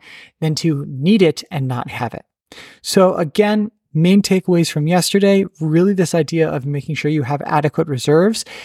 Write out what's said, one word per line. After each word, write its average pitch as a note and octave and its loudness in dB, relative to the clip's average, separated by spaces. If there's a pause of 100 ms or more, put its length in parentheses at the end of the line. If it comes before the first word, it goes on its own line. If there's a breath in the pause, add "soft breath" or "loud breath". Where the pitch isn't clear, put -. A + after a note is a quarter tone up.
(420 loud breath)
than D#3 -2
to D3 -2
need D3+ 2
it D#3 2
and C3+ -4
not B2+ -6
have - -8
it. - -14 (560 loud breath)
So F#3+ 2
again, G#3 0 (220)
main F3+ 4
takeaways F3 0
from D3+ -4
yesterday, G3 2 (160)
really E3 2
this F3+ -2
idea D#3+ 0
of C3 -6
making C#3+ -6
sure D3+ -2
you D3+ 0
have C#3+ -6
adequate D#3 0
reserves, D#3+ 2 (220 loud breath)